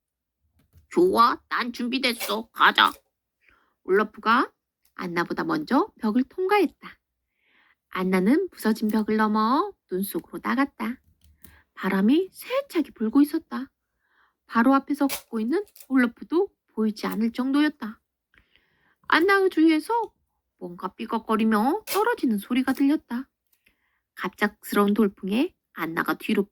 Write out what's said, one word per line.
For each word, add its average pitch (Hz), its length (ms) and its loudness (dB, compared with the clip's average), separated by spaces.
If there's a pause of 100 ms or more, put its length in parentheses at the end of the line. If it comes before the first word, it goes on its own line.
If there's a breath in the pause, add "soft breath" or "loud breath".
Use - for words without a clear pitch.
(880)
"좋아, 214 600 2
난 233 240 -6
준비됐어. 240 800 -4
가자." 175 420 4 (920)
울라프가 214 640 0 (440)
안나보다 175 500 -4
먼저 160 460 -2 (100)
벽을 226 240 0
통과했다. 370 720 -2 (920)
안나는 190 640 2
부서진 214 380 -2
벽을 214 280 0
넘어 220 560 0 (160)
눈 190 140 -4
속으로 - 400 -8
나갔다. 247 580 -4 (760 soft breath)
바람이 214 580 0
세차게 508 600 -4
불고 226 280 0
있었다. 285 500 -2 (760)
바로 233 280 4
앞에서 277 320 0
걷고 - 340 -6
있는 302 240 -2 (240)
울라프도 262 600 0 (260)
보이지 214 320 -2
않을 208 260 -2
정도였다. 269 680 -2 (1080)
안나의 381 420 4
주위에서 330 640 0 (460)
뭔가 185 360 -12
삐걱거리며 220 920 0
떨어지는 381 520 0
소리가 254 360 -2
들렸다. 277 540 0 (840)
갑작스러운 202 800 -2
돌풍에 208 600 0 (260)
안나가 160 340 -4
뒤로 202 380 -2